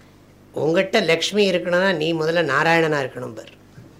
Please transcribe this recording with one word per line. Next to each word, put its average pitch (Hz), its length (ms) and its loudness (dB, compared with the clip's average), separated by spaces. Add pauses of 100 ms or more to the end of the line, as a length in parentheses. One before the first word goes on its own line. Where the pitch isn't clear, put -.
(520)
"உங்ககிட்ட 190 480 0
லக்ஷ்மி 190 500 0
இருக்கணும்னா 180 460 0
நீ 165 180 -2
முதல்ல 165 280 0
நாராயணனா 156 580 2
இருக்கணும் 123 340 -8
பார்." - 220 -18 (440)